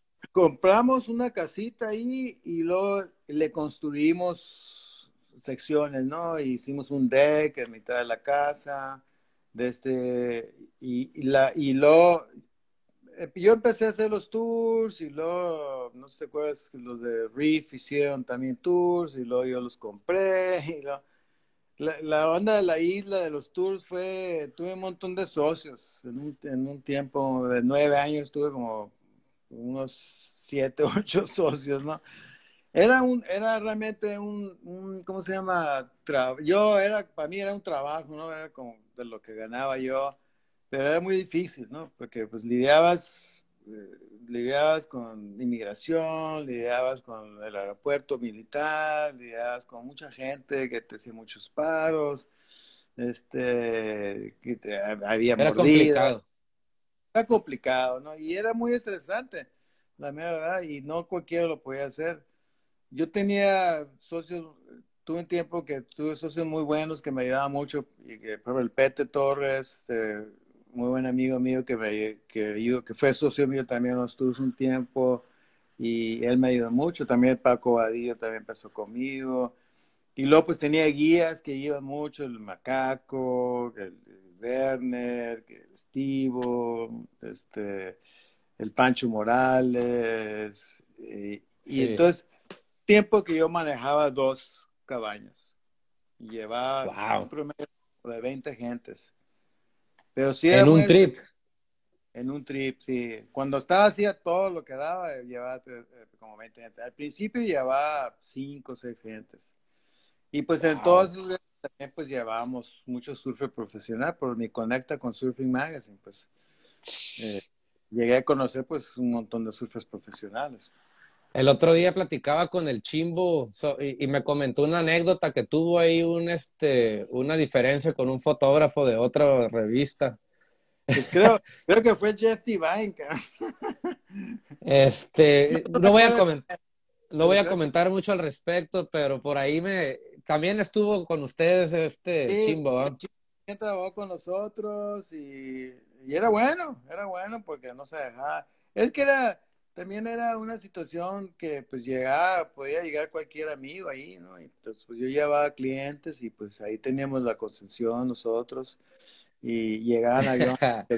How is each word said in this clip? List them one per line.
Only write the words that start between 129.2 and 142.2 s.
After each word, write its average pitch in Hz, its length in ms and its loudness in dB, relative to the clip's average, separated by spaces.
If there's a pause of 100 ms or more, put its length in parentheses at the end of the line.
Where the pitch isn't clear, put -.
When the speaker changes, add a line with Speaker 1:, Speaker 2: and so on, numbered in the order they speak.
Speaker 2:
revista. 117 680 0 (720)
Speaker 1:
Pues 135 220 2
creo, 214 320 8 (120)
<laughs> - 140 -20
creo 214 160 8
que 226 120 6
fue 208 220 0
Jeff 220 280 0
Divine, 196 500 -2
cabrón. 147 260 -8 (1400)
Speaker 2:
Este, 143 1040 4
Speaker 1:
<laughs> 175 60 -10
No, 165 100 0
Speaker 2:
no 196 120 8
voy 220 100 10
a 233 80 8
Speaker 1:
no, 240 60 4
Speaker 2:
comen-, 165 280 2 (680)
no 160 160 4
voy 190 120 8
a - 20 6
Speaker 1:
pero 180 60 4
creo 175 100 0
Speaker 2:
comentar 170 340 2
mucho 190 220 0
al 185 60 0
respecto, 170 720 -4
pero 139 320 0
por 143 160 -2
ahí 147 220 0
me, 175 380 -2 (260)
también 170 360 0
estuvo 208 440 0
con 160 180 -2
ustedes 165 500 2
este 160 560 -2